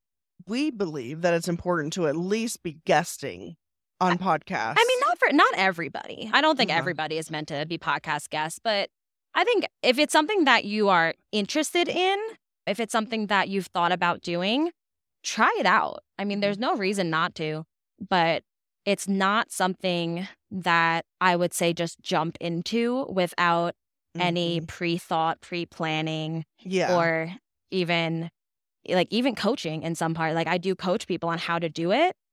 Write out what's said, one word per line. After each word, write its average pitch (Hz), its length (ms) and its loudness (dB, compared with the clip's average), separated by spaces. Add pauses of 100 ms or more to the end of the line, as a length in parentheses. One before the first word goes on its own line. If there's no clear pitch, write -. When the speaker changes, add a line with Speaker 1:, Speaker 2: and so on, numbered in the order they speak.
(480)
Speaker 1:
We 269 240 -2
believe 160 500 -6
that 175 140 4
it's 165 120 -2
important 175 460 -2
to 175 140 0
at 143 80 0
least 208 480 -2
be 160 220 -10
guesting 151 720 -2 (440)
on 185 140 2
Speaker 2:
I, 180 40 -2
Speaker 1:
podcasts. 160 640 -2
Speaker 2:
I 466 80 6
mean, 508 120 2 (180)
for, - 160 2
not 392 220 6
everybody. 190 760 -4
I 262 80 6
don't 311 160 4
think 220 120 2
Speaker 1:
Uh-huh. 160 100 2
Speaker 2:
everybody 160 380 -4
is 160 140 -6
meant 151 180 -6
to 151 160 -4
be 165 120 -6
podcast 151 520 -4
guests, 156 340 -4
but 208 260 0 (440)
I 339 100 4
think 427 220 2 (180)
if 240 160 4
it's 302 140 4
something 311 320 4
that 247 200 6
you 208 240 2
are 165 240 4 (180)
interested 302 560 0
in, 370 320 0 (460)
if 190 140 -4
it's 220 120 -4
something 220 360 -2
that 190 220 2
you've 196 180 -2
thought 175 240 2
about 175 300 0
doing, 208 500 0 (520)
try 247 360 2
it 233 60 2
out. 180 340 2 (180)
I 196 80 -4
mean, 202 120 -2
Speaker 1:
Mm-hmm. 202 40 -2
Speaker 2:
there's 202 160 0
no 285 180 0
reason 196 340 0
not 160 260 0
to, 156 300 -4 (340)
but 170 440 2 (420)
it's 196 220 -2
not 196 440 2
something 180 760 -2 (220)
that 170 560 2 (140)
I 180 160 4
would 175 180 0
say 170 200 2
just 165 280 -4
jump 165 380 -2
into 233 680 -2
without 175 680 0 (440)
any 170 380 0
Speaker 1:
Mm-hmm. 160 80 -6
Speaker 2:
pre-thought, 170 760 -2
pre-planning, 160 1040 -4 (140)
Speaker 1:
Yeah. 180 380 0
Speaker 2:
or 165 360 0 (360)
even, 165 640 -2 (560)
like, 175 240 2
even 240 240 0
coaching 170 480 -2
in 165 120 -4
some 165 180 -2
part. 160 200 -2
Like, 165 140 0
I 180 100 0
do 185 160 -2
coach 185 320 -2
people 170 240 -4
on 170 80 -2
how 170 220 -2
to 170 100 -2
do 165 220 -2
it 330 240 2 (180)